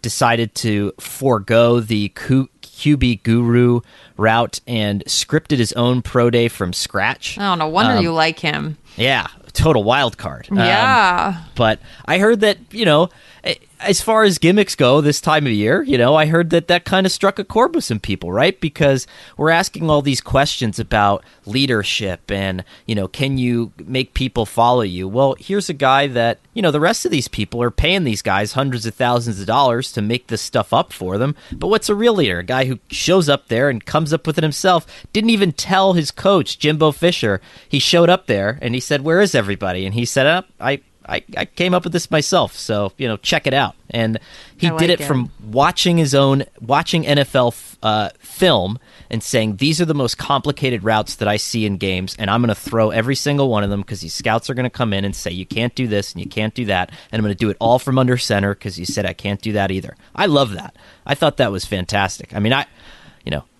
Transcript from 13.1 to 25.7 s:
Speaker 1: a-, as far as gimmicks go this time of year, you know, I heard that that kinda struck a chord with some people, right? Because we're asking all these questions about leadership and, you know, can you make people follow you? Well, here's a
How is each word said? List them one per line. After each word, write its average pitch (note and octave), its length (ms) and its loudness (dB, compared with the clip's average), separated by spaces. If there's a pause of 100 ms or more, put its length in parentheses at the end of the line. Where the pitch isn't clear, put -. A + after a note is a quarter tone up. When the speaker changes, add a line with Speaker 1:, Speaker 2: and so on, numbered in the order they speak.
Speaker 1:
a-, - 140 -4 (220)
as - 200 0
far A3 220 2
as F#3+ 160 4
gimmicks G3 360 2
go C3+ 240 4
this D3 220 0
time D3+ 240 0
of A#2+ 80 0
year, A2 280 2
you C4+ 160 0
know, B2 180 4
I D#3 100 4
heard E3 240 2
that E3+ 180 2
that F3 160 2
kinda F#3+ 260 2
struck - 300 0
a - 60 -8
chord C4 300 2
with D#4+ 100 -2
some A2 160 -2
people, F2 300 -6
right? C3 280 2
Because C#3+ 480 0 (300)
we're D3+ 140 2
asking E3 380 0
all D3 120 4
these C3+ 180 -2
questions C3 600 -2
about G#2 440 0 (220)
leadership G#2+ 840 -2
and, F#2+ 360 -4 (220)
you A2+ 80 -2
know, F#2+ 120 -2
can C3+ 300 -4
you A#2+ 340 -2 (140)
make C3 280 -4
people B2 320 -2
follow A#2+ 360 2
you? F#2 260 -4
Well, A#2+ 320 0
here's G3 300 -4
a E3+ 40 -6